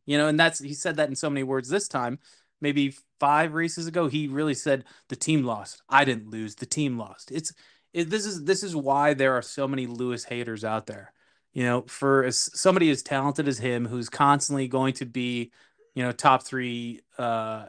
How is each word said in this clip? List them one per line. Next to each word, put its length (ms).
You 120
know, 100
and 100
that's, 220
he 140
said 240
that 100
in 80
so 140
many 140
words 260
this 180
time. 320
Maybe 340
five 320
races 340
ago, 220
he 180
really 260
said, 300
"The 80
team 300
lost. 420
I 160
didn't 260
lose. 260
The 100
team 320
lost." 340
It's, 220
it, 160
this 160
is, 180
this 200
is 120
why 380
there 180
are 100
so 240
many 220
Lewis 380
haters 400
out 220
there. 260
You 100
know, 200
for 420
as, 240
somebody 300
as 120
talented 460
as 120
him, 260
who's 240
constantly 580
going 280
to 100
be, 460
you 100
know, 80
top 320
three, 560
uh, 520